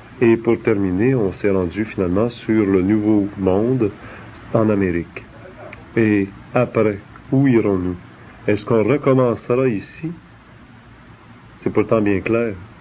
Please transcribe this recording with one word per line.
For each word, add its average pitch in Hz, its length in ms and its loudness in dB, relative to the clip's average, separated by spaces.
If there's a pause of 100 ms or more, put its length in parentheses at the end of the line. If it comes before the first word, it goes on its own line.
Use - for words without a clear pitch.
(200)
Et 117 180 6
pour 113 220 0
terminer, 101 540 0
on 101 180 0
s'est 101 200 -2
rendu 95 340 -2
finalement 101 440 0
sur 110 360 0
le 95 160 2
Nouveau 104 460 2 (100)
Monde 104 540 0 (600)
en 113 160 2
Amérique. 92 560 -2 (720)
Et 104 320 2 (280)
après, 110 420 0 (340)
où 135 160 4
irons-nous ? 98 500 2 (500)
Est-ce 104 180 0
qu'on 110 180 2
recommencera 131 840 0
ici ? 120 440 -6 (1500)
C'est - 140 -6
pourtant 110 300 2
bien 101 200 2
clair. 113 340 -2 (260)